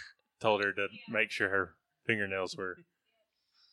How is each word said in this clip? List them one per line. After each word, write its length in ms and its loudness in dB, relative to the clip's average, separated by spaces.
<laughs> 360 -20
told 220 4
her 120 2
to 140 -2
make 220 0
sure 180 0
her 260 0
fingernails 480 -2
were 220 -8